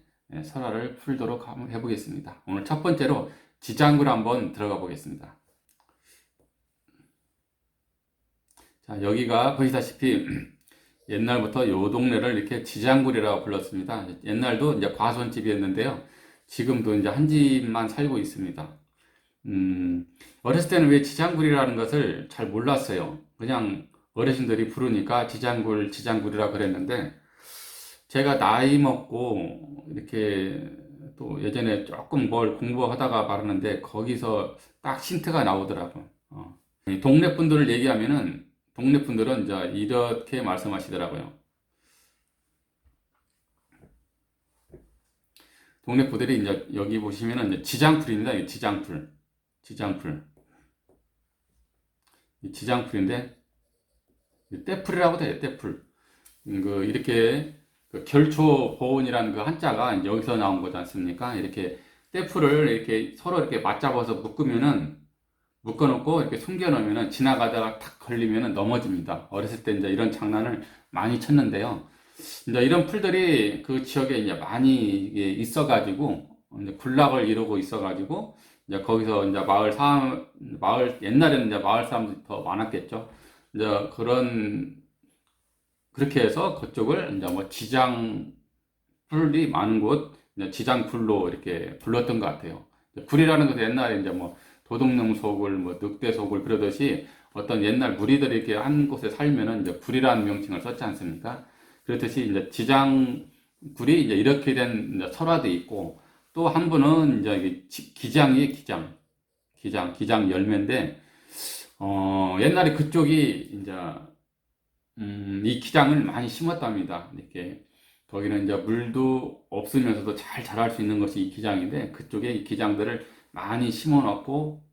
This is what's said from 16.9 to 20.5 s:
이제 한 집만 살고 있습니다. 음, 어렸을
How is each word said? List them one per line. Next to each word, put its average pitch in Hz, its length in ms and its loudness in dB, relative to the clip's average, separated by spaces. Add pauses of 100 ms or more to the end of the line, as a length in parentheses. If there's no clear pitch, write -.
이제 104 120 2
한 143 200 2
집만 127 600 4
살고 135 300 -2
있습니다. 90 600 -8 (680)
음, 92 600 0 (360)
어렸을 160 280 2